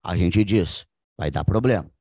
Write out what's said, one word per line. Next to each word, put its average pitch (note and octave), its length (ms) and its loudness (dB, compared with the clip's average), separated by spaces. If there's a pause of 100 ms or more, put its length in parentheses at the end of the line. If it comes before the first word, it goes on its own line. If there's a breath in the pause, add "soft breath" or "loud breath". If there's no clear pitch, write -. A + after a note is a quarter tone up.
A F2 140 -2
gente F2 260 2
diz, G2 420 0 (320)
vai D2+ 140 -4
dar - 140 -4
problema. A2 560 0